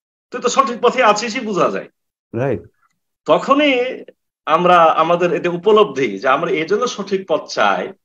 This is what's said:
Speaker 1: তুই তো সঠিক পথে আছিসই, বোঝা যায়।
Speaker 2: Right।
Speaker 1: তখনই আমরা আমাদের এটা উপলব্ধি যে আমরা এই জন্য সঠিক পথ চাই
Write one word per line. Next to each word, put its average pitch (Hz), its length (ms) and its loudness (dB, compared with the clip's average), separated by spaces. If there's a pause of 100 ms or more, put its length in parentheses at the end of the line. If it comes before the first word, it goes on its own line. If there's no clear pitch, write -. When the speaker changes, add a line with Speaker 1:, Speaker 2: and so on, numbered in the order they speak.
(300)
Speaker 1:
তুই 240 100 -10
তো 240 80 -2
সঠিক 240 320 0
পথে 240 240 2
আছিসই, 214 360 0
বোঝা 175 300 -2
যায়। 90 180 -8 (460)
Speaker 2:
Right। 120 260 -4 (640)
Speaker 1:
তখনই 254 800 0 (420)
আমরা 175 300 4
আমাদের 170 560 2
এটা 170 180 -2
উপলব্ধি 170 680 0
যে 123 100 -4
আমরা 143 220 0
এই 156 140 -2
জন্য 220 240 -2
সঠিক 190 400 -6
পথ 156 200 -2
চাই 101 440 -2 (120)